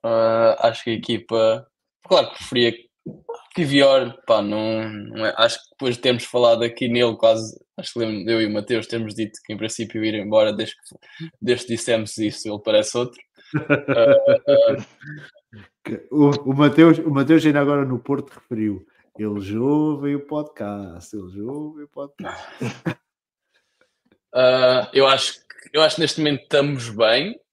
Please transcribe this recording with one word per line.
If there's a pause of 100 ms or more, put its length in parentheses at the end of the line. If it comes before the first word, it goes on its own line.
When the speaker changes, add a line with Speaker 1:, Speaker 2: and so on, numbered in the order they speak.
Speaker 1:
Ah, (120)
acho
que
a
equipa, (420)
claro
que
preferia (800)
Kivior, (120)
pá,
não,
não
é...
acho
que
depois
de
termos
falado
aqui
nele
quase, (180)
acho
que
lembro,
eu
e
o
Mateus
termos
dito
que
em
princípio
ir
embora
desde
que, (100)
desde
que
dissemos
isso,
ele
parece
outro. (340)
Ah,
Speaker 2:
<laughs>
Que
o, (200)
o
Mateus,
o
Mateus
ainda
agora
no
Porto
referiu, (320)
"Eles
ouvem
o
podcast,
eles
ouvem
o
podcast." (160)
Speaker 1:
<laughs> (1300)
Ah,
eu
acho
que,
eu
acho
que
neste
momento
estamos
bem (120)